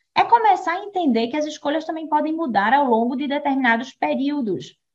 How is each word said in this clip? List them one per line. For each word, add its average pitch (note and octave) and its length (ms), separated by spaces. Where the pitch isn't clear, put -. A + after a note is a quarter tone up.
É F#4 80
começar G4+ 500
a G4 100
entender C#4 440
que D4 100
as D4+ 80
escolhas D4+ 400
também D#4+ 220
podem D4+ 260
mudar A#3 400
ao C#4+ 120
longo A#3+ 300
de C#4+ 120
determinados C4+ 640
períodos, C#4 800